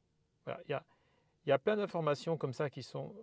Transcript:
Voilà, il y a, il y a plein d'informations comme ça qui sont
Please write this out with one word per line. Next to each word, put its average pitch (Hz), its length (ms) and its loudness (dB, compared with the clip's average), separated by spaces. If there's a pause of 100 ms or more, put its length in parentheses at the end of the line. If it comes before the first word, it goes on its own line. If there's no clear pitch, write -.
(440)
Voilà, - 220 -6
il 147 60 -2
y - 20 0
a, 135 80 -4 (640)
il 143 40 6
y - 20 6
a 139 60 8
plein 214 180 2
d'informations 165 600 0
comme 135 160 -2
ça 143 160 -2
qui 127 140 -10
sont 143 400 -8